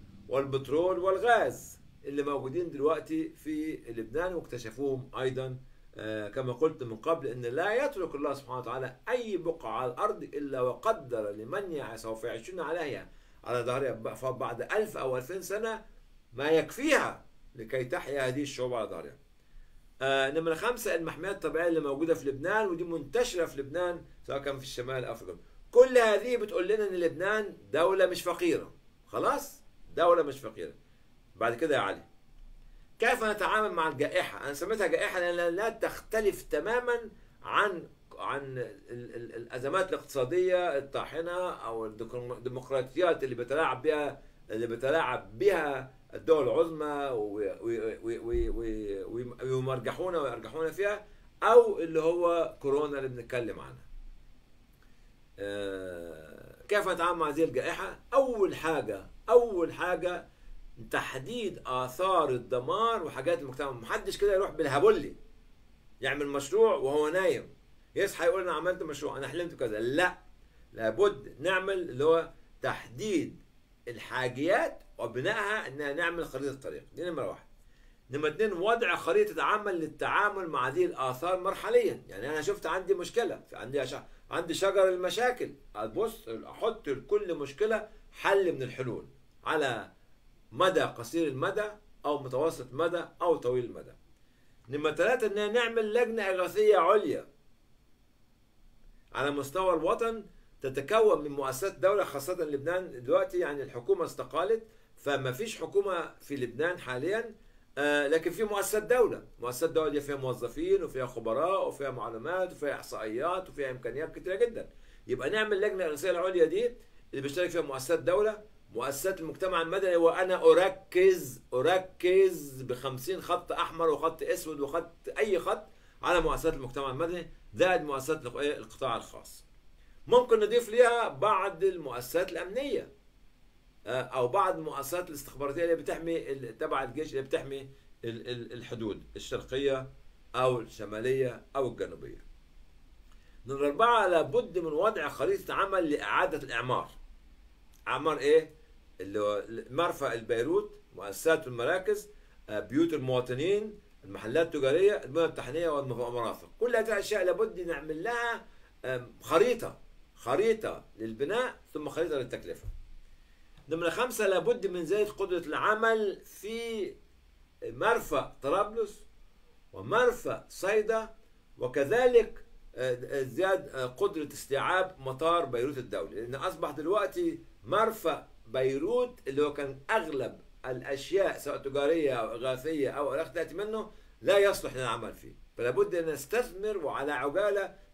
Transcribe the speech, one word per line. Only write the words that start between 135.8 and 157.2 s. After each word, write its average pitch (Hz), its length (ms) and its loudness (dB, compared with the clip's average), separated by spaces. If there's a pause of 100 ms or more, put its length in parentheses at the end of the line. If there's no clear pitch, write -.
ال-، 123 260 -10
تبع 147 260 -2
الجيش 135 260 -6
اللي 135 120 -4
بتحمي 135 380 -6
ال-، 120 680 -12
ال-، 120 240 -8
الحدود 110 500 -8 (140)
الشرقية 131 720 -2 (440)
أو 127 260 2
الشمالية 113 840 -2 (100)
أو 135 120 2
الجنوبية. 82 560 -10 (1200)
نمرة 139 200 0
أربعة، 220 400 6
لابد 175 520 2
من 160 140 -2
وضع 170 360 2
خريطة 156 460 -2
عمل 180 360 2
لإعادة 147 480 0
الإعمار. 120 520 -2 (1000)
أعمار 143 300 0
إيه؟ 156 420 4 (400)
اللي 98 200 -4
هو 104 240 0 (260)
مرفأ 143 440 0
البيروت، 123 640 0 (140)
مؤسسات 101 520 0
والمراكز، 180 640 -2 (380)
آه، 107 120 -4
بيوت 165 320 0
المواطنين، 135 880 0 (240)
المحلات 110 420 0
التجارية، 156 460 4
البنى 160 320 0
التحتية 156 440 -2
والمرافق. 120 840 -4 (100)
كل 233 160 2
هذه 220 100 2
الأشياء 202 380 0